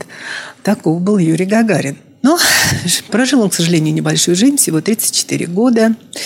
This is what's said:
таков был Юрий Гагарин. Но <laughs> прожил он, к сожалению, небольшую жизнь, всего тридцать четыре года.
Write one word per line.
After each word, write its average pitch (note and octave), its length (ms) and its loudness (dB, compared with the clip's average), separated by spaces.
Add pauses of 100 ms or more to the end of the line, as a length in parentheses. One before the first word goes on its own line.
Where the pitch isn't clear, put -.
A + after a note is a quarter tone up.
(640)
таков F3 380 0
был G#3 160 0
Юрий E3 280 2
Гагарин. F#3+ 520 0 (240)
Но D#4 160 2 (360)
<laughs> - 360 -4
прожил B3+ 320 2
он, G3+ 80 2
к - 40 -6
сожалению, E3 400 0
небольшую D#3 420 0
жизнь, C#4 220 2
всего D#3+ 240 0
тридцать - 340 -2
четыре - 320 -4
года. A3+ 480 2 (300)